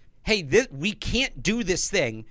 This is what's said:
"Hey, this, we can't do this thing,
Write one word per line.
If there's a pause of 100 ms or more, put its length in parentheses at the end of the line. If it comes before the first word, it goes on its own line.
(220)
"Hey,
this,
we
can't
do
this
thing,